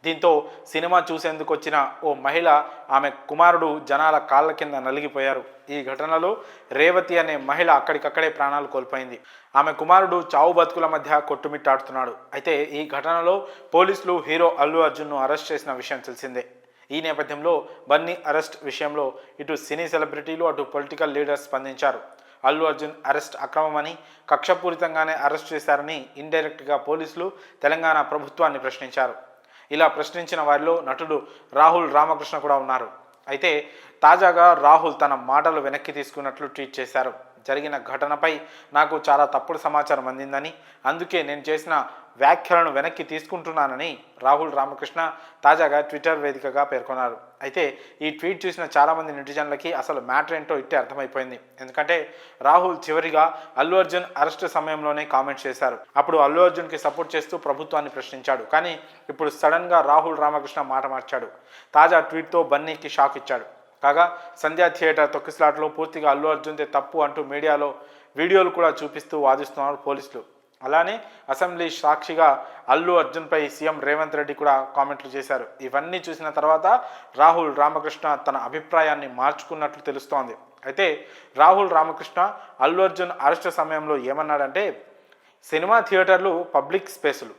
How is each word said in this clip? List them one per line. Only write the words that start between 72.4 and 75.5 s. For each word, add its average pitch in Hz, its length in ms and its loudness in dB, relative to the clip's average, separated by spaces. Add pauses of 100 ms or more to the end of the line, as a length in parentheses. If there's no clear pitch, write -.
అల్లు 170 300 4
అర్జున్పై 156 500 -2
సీఎం 151 300 -4
రేవంత్ 151 360 -2
రెడ్డి 147 180 -4
కూడా 139 420 2
కామెంట్లు 139 340 -4
చేశారు. 131 360 -6 (160)